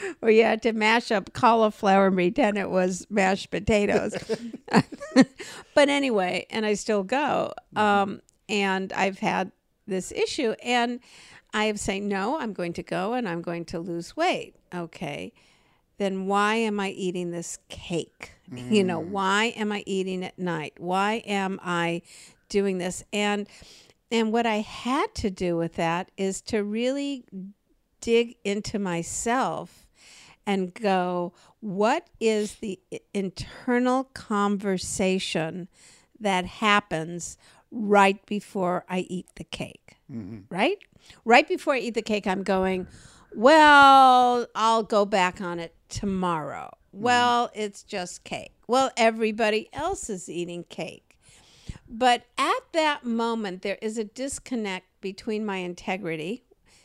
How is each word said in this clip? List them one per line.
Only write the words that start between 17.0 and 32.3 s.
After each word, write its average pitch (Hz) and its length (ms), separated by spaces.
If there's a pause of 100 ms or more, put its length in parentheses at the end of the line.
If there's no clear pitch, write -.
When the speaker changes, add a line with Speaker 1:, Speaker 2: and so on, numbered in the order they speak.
Speaker 1:
this 170 280 (100)
cake? - 640 (200)
You 127 320
know, 175 160
Speaker 2:
Mm. 165 100
Speaker 1:
why 196 340 (120)
am 208 160
I 202 140
eating 185 380
at - 140
night? 165 400
Why 196 480
am 196 360
I 170 400 (460)
doing 196 300
this? 180 240 (100)
And, 208 360 (640)
and 226 220
what 233 140
I 220 140
had 277 560
to 214 140
do 180 260
with 165 180
that 170 420
is 196 260
to 214 200
really 254 640 (760)
dig 233 440
into 202 340
myself 175 1080 (600)
and 190 280
go, 180 580 (260)
"What 214 500 (120)
is 214 360